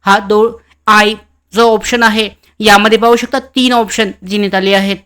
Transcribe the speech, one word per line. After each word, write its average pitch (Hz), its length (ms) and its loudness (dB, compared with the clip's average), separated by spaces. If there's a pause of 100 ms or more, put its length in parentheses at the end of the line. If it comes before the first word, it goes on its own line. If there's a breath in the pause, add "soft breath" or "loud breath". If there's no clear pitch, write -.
हा 196 120 2
दो-, 214 340 0 (340 soft breath)
आय 214 280 2 (400)
जो 226 200 2
ऑप्शन 233 280 -2
आहे, 214 280 -2 (300)
यामध्ये 214 380 2
पाहू 233 180 2
शकता, 247 220 -6
तीन 254 340 -4
ऑप्शन 226 380 -2 (120)
देण्यात 202 320 -4
आले 196 200 0
आहेत. 196 320 -2